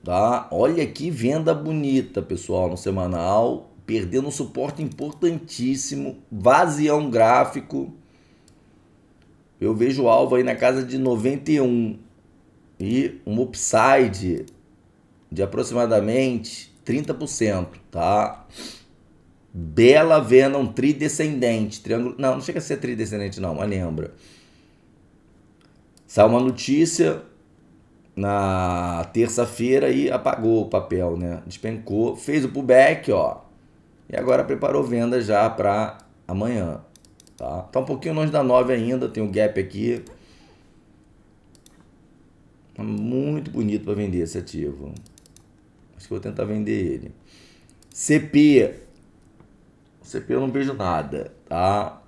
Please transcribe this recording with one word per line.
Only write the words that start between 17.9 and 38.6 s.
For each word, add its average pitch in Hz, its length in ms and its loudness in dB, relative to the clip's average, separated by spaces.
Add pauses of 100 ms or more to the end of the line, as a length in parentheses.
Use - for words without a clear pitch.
tá? 92 560 0 (1040)
Bela 123 680 6
venda, 135 400 6
um 131 80 0
tridescendente, 135 1120 -2
triângulo... 120 380 -4
Não, 135 160 0
não 139 80 -6
chega - 160 -6
a 151 40 -6
ser 147 140 -6
tridescendente 107 640 -6
não, 85 140 -4
mas 95 140 -4
lembra... 85 460 -4 (1900)
Saiu 107 220 6
uma 120 120 4
notícia 151 840 0 (920)
na 92 1000 -2
terça-feira 120 760 0
e 139 200 0
apagou 113 520 0
o - 60 -6
papel, 90 480 -2
né? 85 300 -6
Despencou, 110 680 -4
fez 143 300 -2
o 123 60 -4
pullback, 135 600 4
ó. 87 300 0 (720)
E - 60 -8
agora 127 280 2
preparou 139 380 0
venda 120 400 0
já 107 260 4
pra 107 500 -2 (300)
amanhã, 95 540 -4 (560)
tá? 73 240 -8
Tá - 180 -4
um 131 60 -6
pouquinho 143 280 -6
longe 156 160 0
da 147 120 0
nove 127 320 4